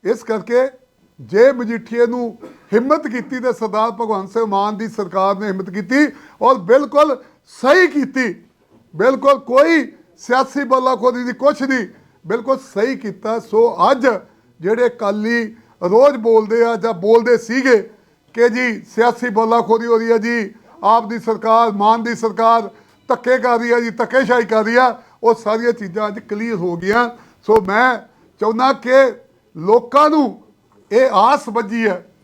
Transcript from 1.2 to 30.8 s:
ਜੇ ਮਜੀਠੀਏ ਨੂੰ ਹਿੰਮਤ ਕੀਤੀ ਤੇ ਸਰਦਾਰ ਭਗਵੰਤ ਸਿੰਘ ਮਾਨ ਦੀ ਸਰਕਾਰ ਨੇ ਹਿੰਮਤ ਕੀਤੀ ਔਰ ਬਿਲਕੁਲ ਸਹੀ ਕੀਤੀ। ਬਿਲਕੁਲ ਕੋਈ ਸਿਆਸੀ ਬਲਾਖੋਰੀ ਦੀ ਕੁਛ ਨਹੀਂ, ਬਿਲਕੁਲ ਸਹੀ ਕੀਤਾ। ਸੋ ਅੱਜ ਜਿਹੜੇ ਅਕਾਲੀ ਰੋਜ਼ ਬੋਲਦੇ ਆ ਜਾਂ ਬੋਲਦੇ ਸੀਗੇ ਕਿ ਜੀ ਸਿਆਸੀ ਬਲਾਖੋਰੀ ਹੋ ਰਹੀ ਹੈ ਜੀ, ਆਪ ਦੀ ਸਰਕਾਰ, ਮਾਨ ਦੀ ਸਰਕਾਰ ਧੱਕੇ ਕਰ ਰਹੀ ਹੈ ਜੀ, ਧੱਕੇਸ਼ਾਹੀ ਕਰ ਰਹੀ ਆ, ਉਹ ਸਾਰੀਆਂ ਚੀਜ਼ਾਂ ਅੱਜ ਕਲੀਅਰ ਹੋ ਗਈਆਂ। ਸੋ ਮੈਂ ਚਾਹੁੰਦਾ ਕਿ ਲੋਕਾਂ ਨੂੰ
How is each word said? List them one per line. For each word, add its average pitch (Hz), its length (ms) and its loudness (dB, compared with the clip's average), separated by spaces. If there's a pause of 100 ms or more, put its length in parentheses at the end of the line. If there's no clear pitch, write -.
ਜੇ 196 320 4
ਮਜੀਠੀਏ 233 540 -2
ਨੂੰ 233 300 -6 (360)
ਹਿੰਮਤ 285 340 0
ਕੀਤੀ 254 340 -8
ਤੇ 247 120 -2
ਸਰਦਾਰ 220 380 -2
ਭਗਵੰਤ 202 400 -6
ਸਿੰਘ 226 160 -2
ਮਾਨ 202 300 -2
ਦੀ 220 120 -8
ਸਰਕਾਰ 190 500 -2
ਨੇ 214 80 -8
ਹਿੰਮਤ 190 240 -6
ਕੀਤੀ 214 360 0 (360)
ਔਰ 262 220 2
ਬਿਲਕੁਲ 277 520 2 (380)
ਸਹੀ 339 340 4
ਕੀਤੀ। 262 460 -4 (600)
ਬਿਲਕੁਲ 262 460 2
ਕੋਈ 285 520 2 (240)
ਸਿਆਸੀ 262 480 -2
ਬਲਾਖੋਰੀ 247 600 0
ਦੀ 247 80 -6
ਕੁਛ 262 300 0
ਨਹੀਂ, 262 240 -2 (380)
ਬਿਲਕੁਲ 233 340 -4 (160)
ਸਹੀ 226 220 -2
ਕੀਤਾ। 220 440 -8
ਸੋ 220 360 0 (140)
ਅੱਜ 269 160 0 (540)
ਜਿਹੜੇ 226 260 0
ਅਕਾਲੀ 226 580 -2 (380)
ਰੋਜ਼ 240 340 4
ਬੋਲਦੇ 226 480 2
ਆ 233 120 0
ਜਾਂ 226 180 -4
ਬੋਲਦੇ 226 440 2
ਸੀਗੇ 240 400 2 (560)
ਕਿ 233 140 4
ਜੀ 240 240 -2 (220)
ਸਿਆਸੀ 240 360 0
ਬਲਾਖੋਰੀ 226 560 0
ਹੋ 233 120 2
ਰਹੀ 226 140 -2
ਹੈ 226 60 2
ਜੀ, 226 360 -4 (300)
ਆਪ 220 240 2
ਦੀ 233 100 -6
ਸਰਕਾਰ, 226 540 0
ਮਾਨ 214 300 0
ਦੀ 233 120 -4
ਸਰਕਾਰ 226 560 0 (380)
ਧੱਕੇ 247 300 0
ਕਰ 240 200 0
ਰਹੀ 240 140 -2
ਹੈ 240 80 2
ਜੀ, 233 100 -4
ਧੱਕੇਸ਼ਾਹੀ 240 540 0
ਕਰ 220 200 0
ਰਹੀ 233 120 0
ਆ, 247 180 4 (280)
ਉਹ 226 120 4
ਸਾਰੀਆਂ 226 380 -2
ਚੀਜ਼ਾਂ 214 360 -6
ਅੱਜ 208 100 -8
ਕਲੀਅਰ 220 380 -6
ਹੋ 175 200 -4
ਗਈਆਂ। 208 320 0 (400)
ਸੋ 220 120 2
ਮੈਂ 214 380 0 (420)
ਚਾਹੁੰਦਾ 226 320 0
ਕਿ 254 400 2 (440)
ਲੋਕਾਂ 233 540 2
ਨੂੰ 285 320 -2 (480)